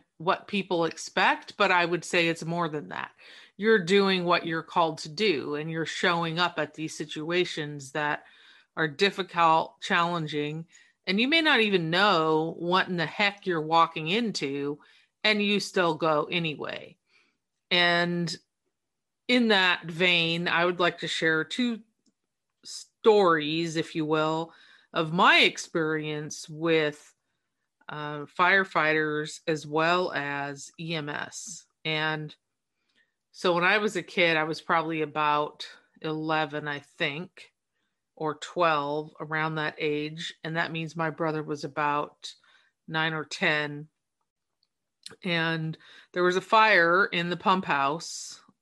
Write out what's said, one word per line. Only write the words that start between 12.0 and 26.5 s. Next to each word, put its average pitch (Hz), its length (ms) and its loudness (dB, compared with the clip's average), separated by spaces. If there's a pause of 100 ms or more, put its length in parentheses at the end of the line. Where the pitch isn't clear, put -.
what 180 260 2
in 180 100 -4
the 165 100 -2
heck 202 380 -2
you're 170 160 -2
walking 160 460 2
into, 147 720 -2 (460)
and 214 180 2
you 202 160 2
still 175 380 0
go 151 340 2
anyway. - 680 -6 (760)
And 175 600 2 (960)
in 247 220 4
that 185 380 4
vein, 170 600 2
I 165 180 2
would 180 140 0
like 170 220 2
to 165 80 -6
share 160 340 0
two 226 380 -4 (840)
stories, 165 1120 2
if 160 220 -4
you 160 80 -2
will, 156 480 0 (400)
of 160 200 -2
my 247 260 6
experience 156 1120 -2
with, 156 640 -2 (760)